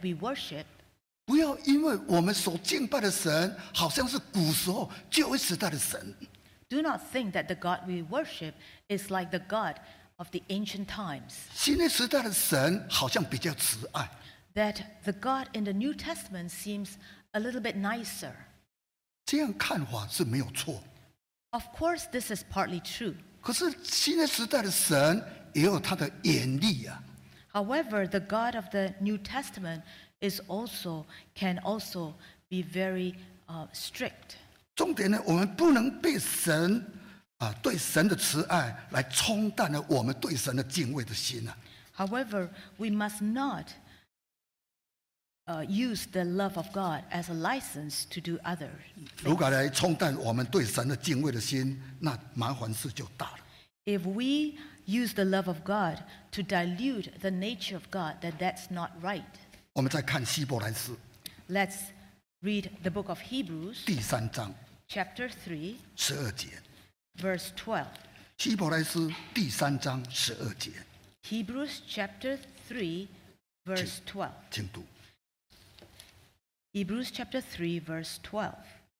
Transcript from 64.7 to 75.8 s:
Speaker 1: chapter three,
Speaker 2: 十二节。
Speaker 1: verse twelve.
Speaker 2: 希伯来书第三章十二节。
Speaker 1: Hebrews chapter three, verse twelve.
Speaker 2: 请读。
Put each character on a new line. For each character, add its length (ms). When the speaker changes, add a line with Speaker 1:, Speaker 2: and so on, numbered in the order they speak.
Speaker 1:
chapter 420
three, 460
Speaker 2:
十 220
二 140
节。 160
Speaker 1:
verse 360
twelve. 320
Speaker 2:
希 180
伯 140
来 140
书 280
第 160
三 300
章 300
十 320
二 140
节。 160
Speaker 1:
Hebrews 580
chapter 500
three, 400
verse 400
twelve. 260
Speaker 2:
请 200
读。 140